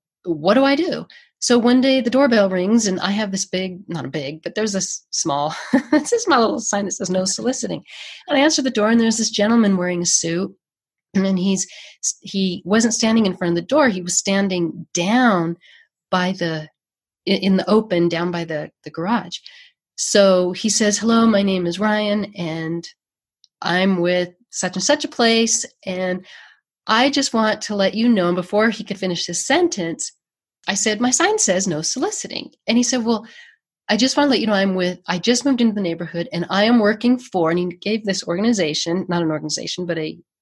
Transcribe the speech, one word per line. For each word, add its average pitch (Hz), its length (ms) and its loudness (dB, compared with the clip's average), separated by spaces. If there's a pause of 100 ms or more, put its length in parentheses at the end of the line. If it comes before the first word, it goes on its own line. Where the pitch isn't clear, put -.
(240)
what 170 300 0
do 269 100 4
I 277 100 2
do?" 285 320 -2 (320)
So 247 200 2
one 240 220 4
day 262 200 4
the 233 100 -2
doorbell 233 400 4
rings 202 360 2
and 185 140 -2
I 196 120 -2
have 208 180 -2
this 190 160 -4
big, 185 320 -6 (100)
not 160 160 -6
a 131 40 -8
big, 147 340 -8
but - 120 -10
there's 214 180 -2
this - 380 -6
small, 147 520 -2
<laughs> - 100 -8 (200)
it's 302 200 2
a 480 60 4
small 311 220 2
little 226 200 2
sign 202 260 -2
that 180 60 -8
says, - 160 -6
"No 185 160 0
soliciting." 214 600 -4 (440)
And 285 80 0
I 269 40 4
answer 302 220 2
the 262 80 -2
door 214 200 2
and 233 100 6
there's 226 160 2
this 220 140 -2
gentleman 208 460 4
wearing 180 260 -2
a 175 40 -4
suit. 170 480 -2 (600)
And 190 100 2
then 196 120 0
he's, 190 300 0 (540)
he 190 440 -4
wasn't 220 300 2
standing 220 320 2
in 180 100 -2
front 175 140 -2
of 170 60 0
the 175 100 -4
door. 277 220 4
He 185 140 -2
was 175 140 -6
standing 185 800 -2
down 180 600 2 (520)
by 180 220 0
the, 160 380 -6 (580)
i-, - 60 2
in 190 240 2
the - 120 0
open, 190 400 2
down 170 220 -2
by 170 140 -4
the, 156 260 -8 (140)
the 151 60 -16
garage. 180 480 -4 (580)
So 185 560 4
he 214 160 -4
says, 208 300 0
"Hello, 226 280 4
my 202 160 4
name 190 240 0
is 170 120 -4
Ryan 214 560 -2
and 165 520 -6 (760)
I'm 185 380 0
with 180 300 0 (200)
such 185 260 -6
and 185 60 -4
such 294 220 0
a 294 40 -6
place. 226 560 2 (200)
And 185 420 -4 (600)
I 254 240 2
just 277 220 -2
want 214 300 0
to 214 120 -6
let 196 200 0
you 226 140 2
know," 190 200 4
and 175 80 0
before 208 340 2
he 208 140 -6
could - 140 -8
finish 175 280 -4
his 175 180 -6
sentence, 269 680 0 (540)
I - 80 0
said, 214 260 0
"My 247 100 0
sign 392 280 2
says 190 300 0
no 160 140 -2
soliciting." - 680 -6 (160)
And 226 100 2
he 247 60 4
said, 240 220 -2
"Well, 220 220 -2 (600)
I 214 80 2
just 262 200 0
wanna 285 140 4
let 220 100 2
you 214 60 -2
know 214 80 2
I'm 196 200 2
with, 180 320 -2
I 185 120 -2
just 240 260 0
moved 269 160 2
into 226 140 2
the 202 60 -4
neighborhood 170 520 -4
and 170 180 -4
I 196 140 2
am 240 140 6
working 220 400 2
for," 170 320 -2
and 170 80 0
he 180 80 -2
gave 214 380 -6
this 196 200 -4
organization, 180 840 -2
not 175 140 0
an 160 80 -2
organization, 156 560 -6
but 165 120 -4
a, 160 200 -8 (240)